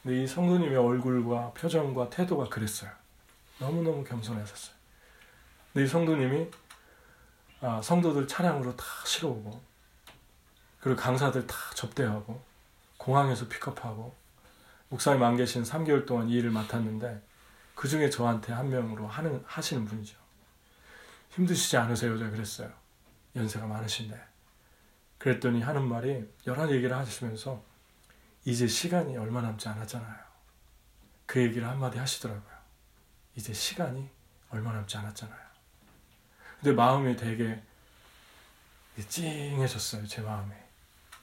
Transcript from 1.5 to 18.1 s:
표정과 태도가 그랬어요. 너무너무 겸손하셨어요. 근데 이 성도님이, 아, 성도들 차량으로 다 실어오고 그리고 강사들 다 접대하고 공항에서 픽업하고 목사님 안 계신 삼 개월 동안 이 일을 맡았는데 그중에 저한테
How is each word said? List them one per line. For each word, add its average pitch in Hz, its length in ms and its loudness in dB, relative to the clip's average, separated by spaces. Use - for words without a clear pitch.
표정과 139 580 0
태도가 175 400 0
그랬어요. - 420 -4
너무너무 156 440 0
겸손하셨어요. 110 720 -6
근데 139 120 4
이 - 20 0
성도님이, 156 600 2
아, 117 200 -2
성도들 160 460 4
차량으로 143 480 0
다 - 100 -12
실어오고 117 560 -4
그리고 131 220 0
강사들 127 460 2
다 - 80 -8
접대하고 110 680 -2
공항에서 131 500 4
픽업하고 117 680 -8
목사님 135 340 4
안 120 120 6
계신 120 300 0
삼 160 180 -2
개월 147 220 4
동안 117 240 0
이 120 40 2
일을 120 180 2
맡았는데 110 720 -2
그중에 147 340 2
저한테 117 440 0